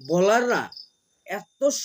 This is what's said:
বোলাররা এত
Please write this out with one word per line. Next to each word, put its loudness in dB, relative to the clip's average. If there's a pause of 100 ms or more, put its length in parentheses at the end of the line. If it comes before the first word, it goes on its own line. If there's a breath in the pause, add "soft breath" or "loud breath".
বোলাররা 2 (640)
এত -12 (240)